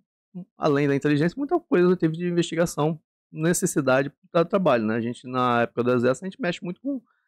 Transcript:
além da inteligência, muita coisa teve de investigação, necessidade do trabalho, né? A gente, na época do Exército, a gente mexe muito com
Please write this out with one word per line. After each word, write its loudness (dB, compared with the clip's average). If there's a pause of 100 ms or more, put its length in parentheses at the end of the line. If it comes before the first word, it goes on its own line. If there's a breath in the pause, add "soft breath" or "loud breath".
(560)
além 2
da 2
inteligência, 0
muita -2
coisa 2
teve 0
de -6
investigação, -2 (320)
necessidade 0 (200)
do 2
trabalho, 2
né? 0
A -2
gente, -8
na 0
época -2
do 2
Exército, 0
a -8
gente -14
mexe -6
muito -8
com -6 (260)